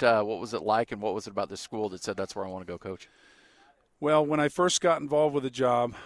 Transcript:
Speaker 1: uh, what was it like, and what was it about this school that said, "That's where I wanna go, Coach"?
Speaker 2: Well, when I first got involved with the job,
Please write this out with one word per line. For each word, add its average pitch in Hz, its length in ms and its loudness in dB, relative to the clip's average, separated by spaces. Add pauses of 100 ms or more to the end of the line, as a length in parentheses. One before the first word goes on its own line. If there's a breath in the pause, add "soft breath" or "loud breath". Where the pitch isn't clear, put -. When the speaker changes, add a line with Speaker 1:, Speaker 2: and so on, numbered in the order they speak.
Speaker 1:
uh, 113 200 6
what 104 180 -4
was 110 120 -8
it 101 100 -6
like, 107 300 0
and 107 80 -8
what 104 140 -2
was 104 120 -6
it 110 40 -12
about 101 180 -4
this 98 140 -12
school 107 260 -4
that 92 160 -10
said, 98 140 -6
"That's 95 180 -6
where 98 80 -6
I 95 60 -8
wanna 92 160 -12
go, 87 100 -8
Coach"? 95 320 -12 (920 soft breath)
Speaker 2:
Well, 151 280 4
when 151 140 2
I 147 100 2
first - 320 2
got 165 180 4
involved 147 340 2
with 139 100 0
the 131 60 -4
job, 120 440 2 (120)